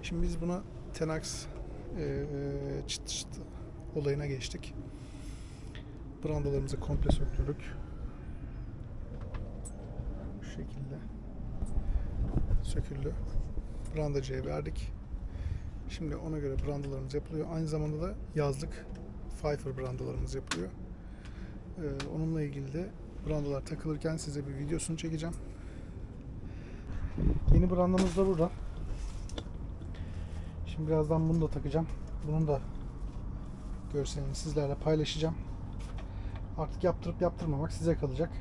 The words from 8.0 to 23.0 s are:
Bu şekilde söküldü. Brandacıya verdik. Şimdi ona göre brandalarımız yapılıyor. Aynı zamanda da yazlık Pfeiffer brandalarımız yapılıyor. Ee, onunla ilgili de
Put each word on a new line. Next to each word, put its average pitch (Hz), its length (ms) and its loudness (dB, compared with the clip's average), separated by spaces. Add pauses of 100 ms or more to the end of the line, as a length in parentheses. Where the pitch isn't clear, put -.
Bu - 60 -8
şekilde - 500 -6 (1700)
söküldü. 147 500 2 (840)
Brandacıya 135 500 2
verdik. 151 460 -2 (960)
Şimdi 147 260 -2
ona 156 240 -2
göre 139 160 0 (120)
brandalarımız 139 460 -2
yapılıyor. 151 400 -2
Aynı 160 140 0
zamanda 151 340 0
da 180 120 -2 (220)
yazlık 143 500 0 (560)
Pfeiffer 143 360 0
brandalarımız 127 580 -2
yapılıyor. 170 340 -2 (1080)
Ee, 180 40 -4 (340)
onunla 160 260 2
ilgili 139 320 -2
de 180 160 -2 (380)